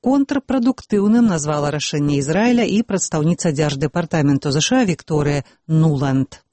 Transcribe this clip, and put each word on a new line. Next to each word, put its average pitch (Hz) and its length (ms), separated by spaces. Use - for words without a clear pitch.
Контрпрадуктыўным 240 1200
назвала 147 480
рашэнне 147 480
Ізраіля 214 480
і 214 160
прадстаўніца 165 720
дзярждэпартаменту 143 960
З 147 80
Ш 254 240
А - 0
Вікторыя 147 640
Нуланд. 143 880